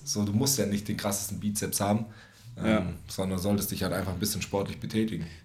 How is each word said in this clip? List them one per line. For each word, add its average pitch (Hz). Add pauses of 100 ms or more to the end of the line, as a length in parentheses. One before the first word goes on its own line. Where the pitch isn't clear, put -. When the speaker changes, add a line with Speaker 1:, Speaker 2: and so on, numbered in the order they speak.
Speaker 1:
So, 104
du 101
musst 139
ja 104
nicht 101
den 98
krassesten 101
Bizeps 104
haben, 107 (520)
ähm, -
Speaker 2:
Ja. 107 (240)
Speaker 1:
sondern 95
solltest 98
dich 95
halt 90
einfach 92
ein 85
bisschen 98
sportlich 98
betätigen. 107 (200)